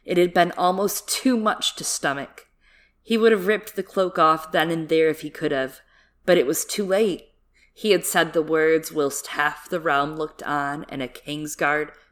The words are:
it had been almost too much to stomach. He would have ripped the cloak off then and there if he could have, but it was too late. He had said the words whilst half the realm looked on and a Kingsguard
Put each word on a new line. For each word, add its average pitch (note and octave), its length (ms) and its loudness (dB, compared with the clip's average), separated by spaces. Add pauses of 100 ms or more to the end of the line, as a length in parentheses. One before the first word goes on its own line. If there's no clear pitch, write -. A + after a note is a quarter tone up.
it - 100 -2
had F3 160 4
been F3 240 2
almost F#3 500 0
too - 300 0
much G#3+ 400 -2
to - 80 -12
stomach. - 640 -6 (560)
He A3+ 160 0
would A3+ 120 6
have F#3+ 160 2
ripped G#3 300 -2
the G3 80 -4
cloak F#3 340 -2
off D#3+ 340 4
then E3 180 2
and E3 180 -4
there D#3+ 220 4
if D3 100 -6
he D3+ 100 -12
could D3 220 -4
have, C3 280 -6 (440)
but F3+ 140 6
it B2+ 80 2
was D#3 180 -2
too - 220 -4
late. F#3+ 420 0 (460)
He G#3+ 160 -2
had F3 160 2
said D#3+ 260 0
the E3 100 2
words D#3 480 2
whilst C#3+ 380 -2
half - 400 -4
the F3+ 120 -4
realm D3+ 360 0
looked D#3 280 -10
on C#3+ 440 -4
and C#3 140 -8
a B2 60 -6
Kingsguard D3+ 840 -4 (220)